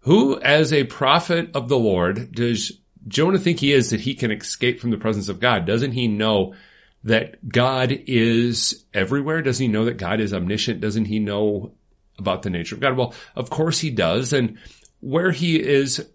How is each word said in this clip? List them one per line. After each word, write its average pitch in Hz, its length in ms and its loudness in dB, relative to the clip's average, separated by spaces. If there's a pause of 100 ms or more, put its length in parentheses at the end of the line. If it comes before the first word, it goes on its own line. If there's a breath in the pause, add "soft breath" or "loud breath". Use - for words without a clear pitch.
Who, 220 400 4
as 147 320 4
a 143 120 2
prophet 170 680 0
of 123 140 -4
the 135 100 2
Lord, 98 540 0
does 117 400 -2 (360)
Jonah 160 300 2
think 175 200 0
he 139 140 2
is 131 180 4
that - 100 -2
he 135 140 -4
can 117 160 -4
escape 120 480 -4
from 120 120 -4
the 110 60 0
presence 104 320 -4
of 92 120 -8
God? 113 260 0
Doesn't 117 260 -2
he 120 140 -2
know 104 480 0 (480 loud breath)
that 113 460 -2
God 127 420 2 (160)
is 117 800 2 (100)
everywhere? 139 480 0
Doesn't 131 220 0
he 113 80 2
know 110 140 2
that - 100 -2
God 110 240 -2
is 101 120 -2
omniscient? 98 480 -2
Doesn't 107 260 -2
he 107 120 -4
know 104 540 -2 (440)
about 95 260 -4
the 101 80 -4
nature 87 260 -6
of - 40 -12
God? 131 160 0
Well, 120 160 -2 (220 loud breath)
of 123 160 -8
course 160 300 -2
he 156 100 -4
does. 110 420 0
And 131 260 0 (420 loud breath)
where 165 320 0
he 156 280 2
is 139 540 0